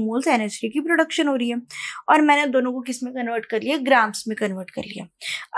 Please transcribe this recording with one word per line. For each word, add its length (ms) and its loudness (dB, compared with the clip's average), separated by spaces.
moles 280 0
एन 140 4
एच 180 -6
थ्री 100 -2
की 100 -2
प्रोडक्शन 480 2
हो 80 2
रही 140 0
है, 100 -4
और 140 6
मैंने 240 6
दोनों 260 2
को 80 -6
किस 220 -8
में 120 -6
कन्वर्ट 320 -4
कर 160 -2
लिया, 200 0
ग्राम्स 460 4
में 80 -4
कन्वर्ट 340 -4
कर 140 -8
लिया। 220 -12